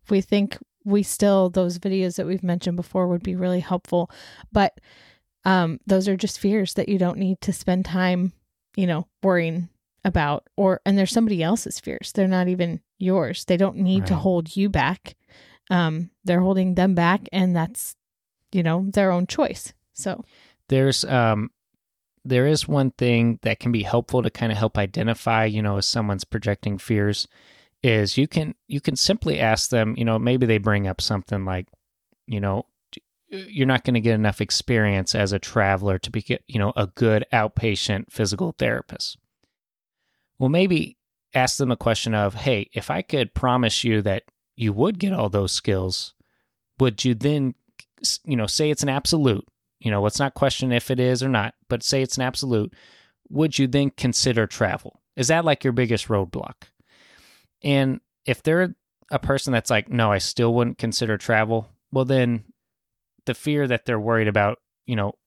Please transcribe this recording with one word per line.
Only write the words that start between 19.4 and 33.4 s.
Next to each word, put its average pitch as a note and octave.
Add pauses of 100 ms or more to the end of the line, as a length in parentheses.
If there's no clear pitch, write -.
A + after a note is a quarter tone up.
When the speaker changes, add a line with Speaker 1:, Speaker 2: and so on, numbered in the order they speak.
Speaker 1:
So - (460)
Speaker 2:
There's, C3+
um, A2+ (720)
there C3
is D3+
one C#3
thing A#2
that A2+
can B2
be A2
helpful A#2+
to -
kinda A2+
help G#2+
identify, A2
you G#2+
know, G2+
if G2
someone's G#2
projecting G2+
fears, G#2 (560)
is G#2+
you C3+
can, D#3 (140)
you C#3+
can C3
simply E3+
ask A2
them, A2+
you A#2+
know, A2+
maybe B2
they A2
bring G2+
up F#2
something G2
like, F#2 (600)
you G#2+
know, G2+ (240)
d-, - (480)